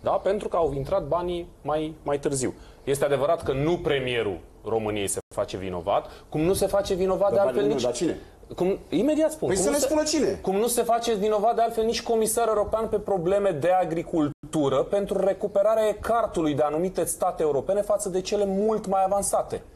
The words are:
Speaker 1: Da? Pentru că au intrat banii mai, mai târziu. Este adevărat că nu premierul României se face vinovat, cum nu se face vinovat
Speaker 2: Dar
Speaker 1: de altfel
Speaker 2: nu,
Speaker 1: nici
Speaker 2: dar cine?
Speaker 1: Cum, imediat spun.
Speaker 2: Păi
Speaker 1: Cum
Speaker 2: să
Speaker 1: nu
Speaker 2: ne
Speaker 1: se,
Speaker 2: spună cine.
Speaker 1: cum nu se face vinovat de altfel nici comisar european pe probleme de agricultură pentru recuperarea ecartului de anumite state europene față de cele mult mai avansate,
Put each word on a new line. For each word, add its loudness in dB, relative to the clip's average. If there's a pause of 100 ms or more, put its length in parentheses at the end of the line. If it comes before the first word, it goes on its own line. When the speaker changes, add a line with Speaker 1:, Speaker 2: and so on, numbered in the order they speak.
Speaker 1:
Da? 0
Pentru 0
că -2
au 2
intrat -2
banii -2 (140)
mai, -4
mai 0
târziu. -2 (300)
Este 0
adevărat 2
că -2
nu 0
premierul -2 (240)
României -2
se -4 (160)
face -2
vinovat, -2 (200)
cum -2
nu 2
se 0
face 0
vinovat 0
Speaker 2:
Dar -
Speaker 1:
de 4
altfel 2
Speaker 2:
nu, 2
Speaker 1:
nici -2
Speaker 2:
dar 0
cine? -2 (380)
Speaker 1:
Cum, 0 (100)
imediat 2
spun. -4
Speaker 2:
Păi 0
Speaker 1:
Cum 0
Speaker 2:
să 2
Speaker 1:
nu 2
Speaker 2:
ne 2
Speaker 1:
se, 2
Speaker 2:
spună 2
cine. 0
Speaker 1:
cum -2
nu 2
se 0
face 0
vinovat 2
de 2
altfel 0
nici -2
comisar 0
european 0
pe -2
probleme 0
de 0
agricultură 0
pentru 0
recuperarea 2
ecartului 0
de 0
anumite 0
state -2
europene 2
față 0
de 0
cele 0
mult 0
mai 2
avansate, 0 (140)